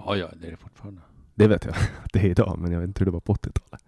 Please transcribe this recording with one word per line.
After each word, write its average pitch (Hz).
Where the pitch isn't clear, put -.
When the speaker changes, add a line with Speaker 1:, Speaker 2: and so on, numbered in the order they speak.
Speaker 1:
Ja, 101
ja, 87
det 85
är 82
det 82
fortfarande. -
Speaker 2:
Det 107
vet 107
jag -
<laughs> -
att -
det -
är 95
idag, 90
men 87
jag 85
vet 87
inte 98
hur 95
det 92
var 85
på -
åttiotalet. -